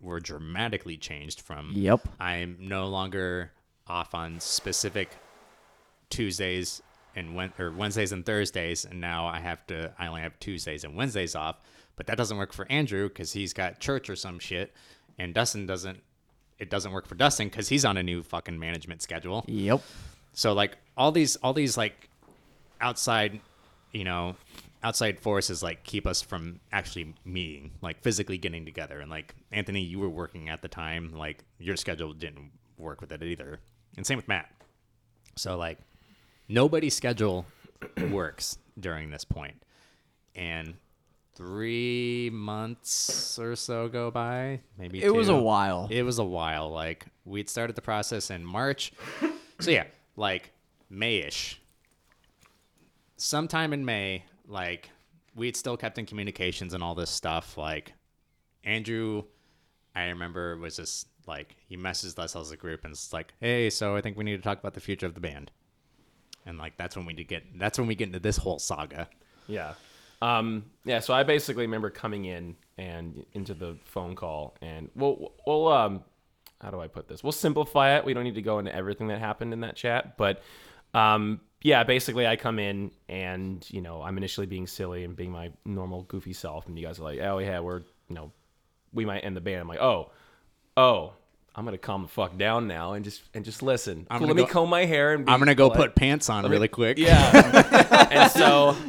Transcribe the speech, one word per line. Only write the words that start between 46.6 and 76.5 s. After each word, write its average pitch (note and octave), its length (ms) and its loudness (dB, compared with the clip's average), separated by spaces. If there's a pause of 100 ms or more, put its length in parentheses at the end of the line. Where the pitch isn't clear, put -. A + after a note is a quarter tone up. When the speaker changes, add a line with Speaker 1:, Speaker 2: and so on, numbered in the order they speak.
Speaker 1:
Like, D#2+ 360 -6 (180)
we'd G2+ 260 -8
started A#2 260 -4
the - 60 -8
process G#2+ 480 -4
in F2 140 -10
March. A#2+ 480 -4 (680)
So, E3+ 140 0
yeah, G2 120 4 (320)
like, G2 360 -4 (360)
May-ish. G2 720 -4 (1600)
Sometime D#3+ 560 -2
in C#3+ 120 -2
May, G2 400 -2 (240)
like, F2+ 420 -8 (440)
we'd A#2 220 -6
still B2 200 -4
kept A2+ 220 -8
in A2 80 -8
communications F#2 680 -6
and F2+ 80 -8
all E2+ 120 -4
this E2 160 -6
stuff. - 480 -6
Like, D#2 340 -8 (720)
Andrew, A2 600 -4 (720)
I F2 120 -4
remember, F2 500 -6
was E2 200 -12
just, - 300 -10 (200)
like, D2 300 -12 (120)
he F#2 80 -14
messaged F2+ 420 -8
us E2+ 160 -8
as D#2+ 160 -10
a D#2 60 -14
group D#2+ 280 -10
and D#2+ 80 -14
it's - 200 -14
like, E2 280 -10
"Hey, A#2 300 0
so G2+ 240 -2
I G2+ 60 -2
think G2+ 160 -8
we G#2+ 80 -6
need G#2 120 -4
to F#2 60 -10
talk G2+ 160 -4
about G2 160 -10
the F#2+ 60 -14
future F#2+ 260 -6
of E2 80 -8
the F2 60 -16
band." C#2+ 300 -10 (960)
And, F2 120 -12
like, D#2+ 200 -12
that's F2 180 -8
when F#2 80 -8
we E2+ 80 -8
did D#2+ 160 -12
get, F2 300 -10
that's G2+ 200 -2
when B2 80 0
we A2+ 80 -2
get G#2+ 140 -2
into F#2 120 -10
this G2+ 180 0
whole E2 200 -2
saga. D2+ 500 -8 (380)
Speaker 3:
Yeah. F2 280 -8 (480)
Um, A2+ 420 0 (200)
yeah, A#2+ 160 0
so B2+ 140 -2
I C3+ 80 6
basically C#3+ 420 2
remember A2 260 -4
coming G#2 340 -6
in F2 320 -10 (220)
and E2+ 460 -12 (100)
into G2 200 -8
the E2+ 300 -10
phone F2+ 320 -8
call D#2 460 -10
and, D#2+ 320 -12
well, - 380 -2 (140)
well, D#3 220 4
um, G#2+ 360 4 (560)